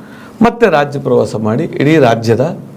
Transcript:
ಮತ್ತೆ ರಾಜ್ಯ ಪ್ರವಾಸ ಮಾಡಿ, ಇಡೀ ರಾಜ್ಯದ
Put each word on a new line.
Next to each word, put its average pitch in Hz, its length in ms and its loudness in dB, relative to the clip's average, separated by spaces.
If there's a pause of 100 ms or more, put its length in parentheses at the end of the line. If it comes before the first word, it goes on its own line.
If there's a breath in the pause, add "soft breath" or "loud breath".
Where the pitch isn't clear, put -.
(420 loud breath)
ಮತ್ತೆ 233 280 2
ರಾಜ್ಯ 143 300 -2
ಪ್ರವಾಸ 120 360 0
ಮಾಡಿ, 110 280 -2
ಇಡೀ 151 320 0
ರಾಜ್ಯದ 117 600 0 (180)